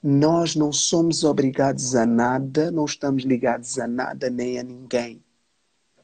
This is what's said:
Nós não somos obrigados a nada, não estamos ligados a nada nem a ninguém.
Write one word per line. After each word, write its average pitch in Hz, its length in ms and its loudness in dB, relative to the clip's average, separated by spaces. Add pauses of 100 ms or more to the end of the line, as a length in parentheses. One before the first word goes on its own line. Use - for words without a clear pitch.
Nós 156 480 2
não 151 160 2
somos 165 540 0
obrigados 135 680 0
a 117 100 4
nada, 131 680 2
não 160 140 0
estamos 135 400 -2
ligados 120 540 0
a 117 80 -4
nada 131 420 -4
nem 123 300 -4
a 123 40 -8
ninguém. 123 640 -6 (800)